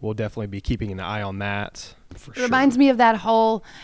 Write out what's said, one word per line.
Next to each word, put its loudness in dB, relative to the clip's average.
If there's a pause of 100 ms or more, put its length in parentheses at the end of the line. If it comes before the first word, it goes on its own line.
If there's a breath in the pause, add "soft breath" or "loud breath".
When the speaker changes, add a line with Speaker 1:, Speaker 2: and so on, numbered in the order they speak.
Speaker 1:
We'll -6
definitely -6
be -10
keeping -4
an -10
eye -6
on -8
that -8 (220)
for -20
Speaker 2:
It -12
Speaker 1:
sure. -2
Speaker 2:
reminds 2
me 6
of 4
that 6
whole, 2 (220 loud breath)